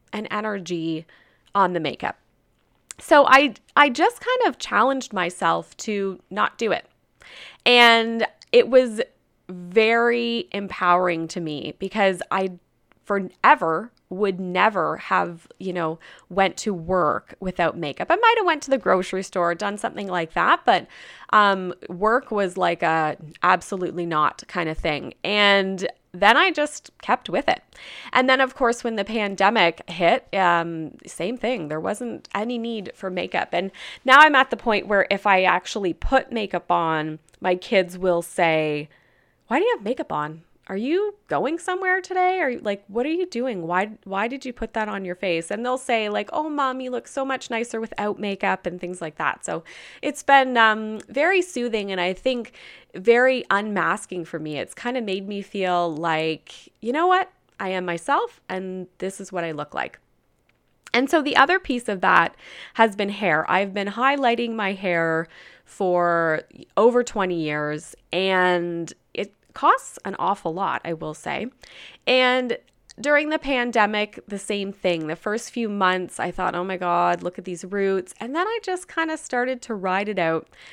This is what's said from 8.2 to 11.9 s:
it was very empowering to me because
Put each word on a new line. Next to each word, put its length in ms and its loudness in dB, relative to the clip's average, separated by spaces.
it 160 6
was 320 4
very 1040 0
empowering 760 0
to 120 -8
me 400 -8
because 500 0